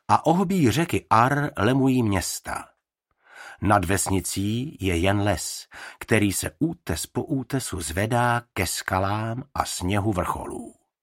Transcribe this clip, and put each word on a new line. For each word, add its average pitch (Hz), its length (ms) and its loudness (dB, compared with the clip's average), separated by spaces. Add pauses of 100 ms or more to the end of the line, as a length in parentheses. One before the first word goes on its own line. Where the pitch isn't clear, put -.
a - 180 4
ohbí 170 460 4
řeky 143 380 0
Ar 139 480 4
lemují 127 460 2
města. - 600 -2 (960)
Nad 101 240 4
vesnicí 98 920 -2
je 92 180 0
jen 98 240 2
les, - 460 -2 (320)
který 104 340 2
se - 260 -4
útes 160 460 -4
po - 180 -6
útesu 127 580 -4
zvedá 117 600 0 (120)
ke 95 140 -2
skalám 107 760 -4 (100)
a - 120 -2
sněhu 98 480 -2
vrcholů. - 600 -6 (300)